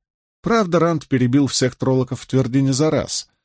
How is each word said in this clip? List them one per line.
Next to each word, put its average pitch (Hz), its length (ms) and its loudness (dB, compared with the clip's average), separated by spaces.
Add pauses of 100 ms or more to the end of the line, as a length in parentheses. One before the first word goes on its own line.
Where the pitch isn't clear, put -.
(420)
Правда, 180 380 2
Ранд 165 260 0
перебил 131 400 2
всех 123 300 -2
троллоков 131 460 -2
в - 40 -18
Твердыне 135 460 0
за 151 180 0
раз, - 380 -4 (160)